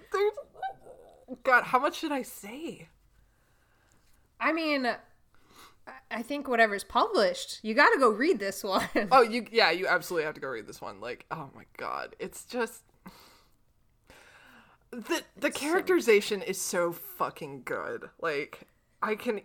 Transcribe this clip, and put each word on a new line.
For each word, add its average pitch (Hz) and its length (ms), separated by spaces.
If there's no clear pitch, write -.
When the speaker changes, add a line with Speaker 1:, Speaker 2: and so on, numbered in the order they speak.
Speaker 1:
there's, 415 200
God, 247 220
how - 140
much 302 200
should 311 140
I 269 100
say? 220 680
Speaker 2:
I 262 120
mean, 302 340
I, 220 100
I 220 120
think 285 260
whatever's 226 360
published, 240 800
you 220 120
gotta 320 240
go 254 120
read 240 280
this 196 260
one. 196 300
<laughs> 233 180
Speaker 1:
Oh, 262 100
you, 226 280
yeah, 214 200
you 180 160
absolutely 165 400
have 151 80
to 143 60
go 143 80
read 117 180
this - 140
one. 98 200
Like, 113 300
oh 143 240
my 113 100
God, 67 420
it's - 260
just, 240 380
the, 262 320
the 190 120
Speaker 2:
It's - 120
so 285 60
Speaker 1:
characterization 240 760
is 185 180
so 175 320
fucking 139 720
good. 113 460
Like, 151 480
I 214 140
can 214 280